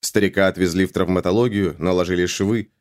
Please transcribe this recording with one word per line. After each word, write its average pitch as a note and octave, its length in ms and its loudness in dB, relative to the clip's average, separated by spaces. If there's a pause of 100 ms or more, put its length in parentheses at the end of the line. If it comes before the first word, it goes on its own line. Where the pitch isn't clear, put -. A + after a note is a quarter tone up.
Старика G2 480 0
отвезли F#2 380 0
в F2+ 60 -6
травматологию, F#2 840 0
наложили F2+ 480 0
швы. G2+ 440 -4 (100)